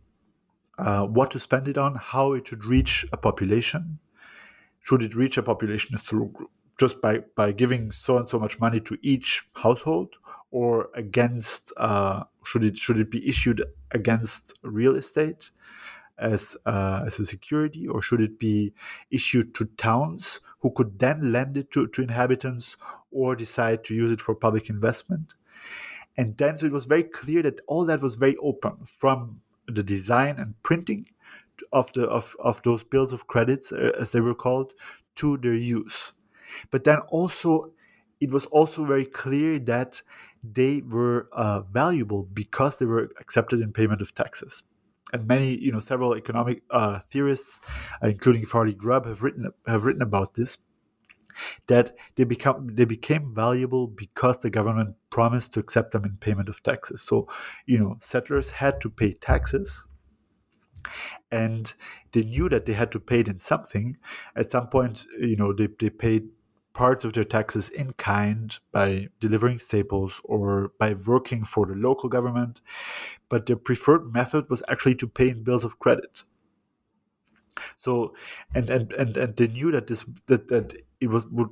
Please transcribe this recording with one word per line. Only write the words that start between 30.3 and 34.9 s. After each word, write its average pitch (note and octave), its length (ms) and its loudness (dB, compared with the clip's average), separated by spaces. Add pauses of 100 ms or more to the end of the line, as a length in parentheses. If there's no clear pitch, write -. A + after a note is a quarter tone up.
and G#2+ 240 -10
printing F3+ 420 -2 (640)
of C3 200 2
the, A#2+ 160 0
of, A2+ 320 -4
of - 220 0
those A#2 200 2
bills C3+ 300 0
of - 160 -12
credits, B2 420 0
uh, A#2+ 300 0
as A2+ 100 -6
they A#2+ 100 2
were A#2 140 2
called, C3 380 -2 (440)